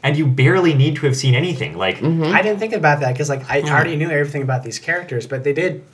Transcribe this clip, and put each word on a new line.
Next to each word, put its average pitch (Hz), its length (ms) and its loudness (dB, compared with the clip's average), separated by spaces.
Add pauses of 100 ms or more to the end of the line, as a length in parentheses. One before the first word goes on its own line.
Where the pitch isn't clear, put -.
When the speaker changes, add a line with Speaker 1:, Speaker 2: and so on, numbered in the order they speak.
Speaker 1:
And 139 140 2
you 156 100 2
barely 156 460 4
need 147 240 2
to - 80 -4
have 127 100 2
seen 131 180 2
anything. 127 440 -2
Like, 95 240 -2
Speaker 2:
Mm-hmm. 160 240 2
Speaker 3:
I 180 160 2
didn't 208 180 0
think 220 140 -4
about 147 260 2
that 131 180 0
'cause, 147 120 -2
like, 135 200 -6
I 139 100 0
Speaker 1:
Yeah. 147 140 -2
Speaker 3:
already 160 220 2
knew 160 140 -2
everything 147 320 -2
about 131 240 -2
these 113 140 -10
characters, 165 460 -6
but 135 200 -6
they 143 80 0
did 170 280 -2 (120)